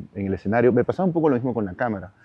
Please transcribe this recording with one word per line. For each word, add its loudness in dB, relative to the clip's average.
en -4
el 0
escenario. 2
Me 4
pasaba -2
un 0
poco 2
lo 2
mismo -2
con -2
la -8
cámara. -6